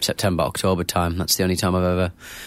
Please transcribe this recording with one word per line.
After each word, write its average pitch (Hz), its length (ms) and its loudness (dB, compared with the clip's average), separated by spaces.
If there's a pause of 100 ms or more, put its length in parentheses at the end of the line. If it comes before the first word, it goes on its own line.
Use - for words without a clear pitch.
September, 87 420 0
October 92 400 0
time. 87 340 0
That's 85 200 0
the 95 60 0
only 92 120 2
time 90 200 2
I've 90 100 2
ever, 90 260 2 (360)